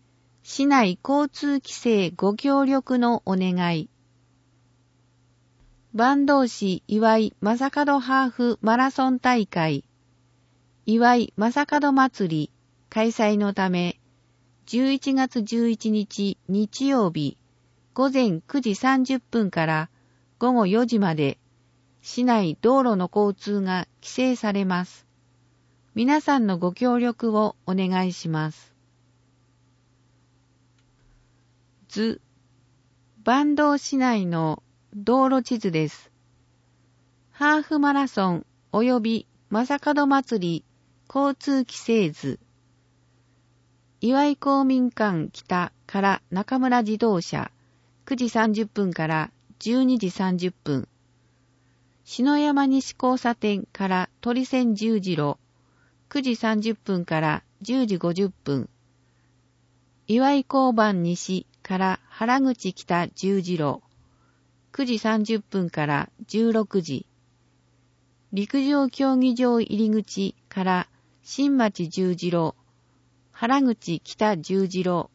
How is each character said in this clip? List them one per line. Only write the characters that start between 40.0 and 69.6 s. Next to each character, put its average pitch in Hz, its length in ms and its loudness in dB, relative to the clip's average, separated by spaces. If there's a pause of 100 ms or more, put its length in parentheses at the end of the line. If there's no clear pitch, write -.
祭 277 320 2
り 170 260 -4 (480)
交 277 220 0
通 269 300 -2
規 - 80 -14
制 214 380 0
図。 139 280 -8 (1600)
岩 269 260 2
井 285 100 0
公 277 260 2
民 254 280 2
館 185 420 -2
北 - 400 -4 (140)
か 196 140 -4
ら 196 280 0
中 214 300 -4
村 247 240 2
自 214 140 -2
動 214 220 2
車、 147 320 -6 (540)
九 277 100 -6
時 240 140 -2
三 220 240 2
十 214 140 -2
分 196 260 -2
か 160 140 -4
ら 156 240 -2 (260)
十 247 260 0
二 254 140 2
時 196 140 -2
三 185 260 -2
十 180 140 -4
分。 139 360 -4 (1160)
篠 285 320 0
山 285 300 2
西 269 340 -2
交 254 160 0
差 240 180 -2
点 208 360 -2
か 196 160 -6
ら 185 220 -2 (120)
鳥 247 240 -2
線 247 300 0
十 220 240 0
字 185 160 -2
路、 147 220 -2 (680)
九 285 140 -4
時 254 140 -2
三 220 260 0
十 220 140 -2
分 185 280 -4
か 160 160 -2
ら 156 240 -2 (180)
十 254 260 -2
時 196 100 -2
五 170 160 -2
十 190 160 -2
分。 139 400 -6 (1400)
岩 262 260 4
井 277 140 2
交 262 260 2
番 208 300 2
西 175 420 -4 (160)
か 185 160 -6
ら 185 300 -2
原 247 340 0
口 247 320 -2
北 175 360 -4
十 196 320 -2
字 175 160 -4
路、 147 240 -2 (920)
九 277 140 -4
時 240 120 -2
三 214 260 0
十 220 160 -2
分 190 300 -4
か 156 160 -4
ら 147 240 -2 (160)
十 226 280 0
六 208 280 0
時。 156 240 -10 (1300)
陸 208 320 -2
上 277 260 2
競 269 280 0
技 254 180 2
場 240 240 2
入 214 180 -2